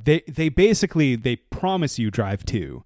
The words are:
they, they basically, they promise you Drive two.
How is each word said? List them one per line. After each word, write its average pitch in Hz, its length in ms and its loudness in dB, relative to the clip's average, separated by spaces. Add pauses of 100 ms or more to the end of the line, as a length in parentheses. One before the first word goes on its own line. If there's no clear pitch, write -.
they, 151 240 2
they 160 220 -2
basically, 165 640 2
they 117 220 -2
promise 180 640 -4
you 110 120 0
Drive 101 340 -4
two. 69 400 -6